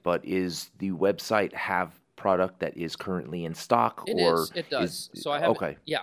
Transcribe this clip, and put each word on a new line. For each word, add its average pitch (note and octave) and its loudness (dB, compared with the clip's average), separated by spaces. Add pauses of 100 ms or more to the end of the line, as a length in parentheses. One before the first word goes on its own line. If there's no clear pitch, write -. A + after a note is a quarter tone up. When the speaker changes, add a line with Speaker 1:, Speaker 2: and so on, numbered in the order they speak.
Speaker 1:
but F2 0
is F2+ -2
the G2 -2
website G2 2
have F2+ -2 (180)
product F#2 2
that D#2+ -4
is E2 -4
currently E2+ -6
in E2 -6
stock, A#2 2
Speaker 2:
It - -4
Speaker 1:
or E3+ 6
Speaker 2:
is. E2 2
It E3 -6
does. - -4
Speaker 1:
is - -12
Speaker 2:
So D3 -2
I C#3+ 0
have, E3+ 2
Speaker 1:
okay. D#3 -2
Speaker 2:
yeah, D3+ -4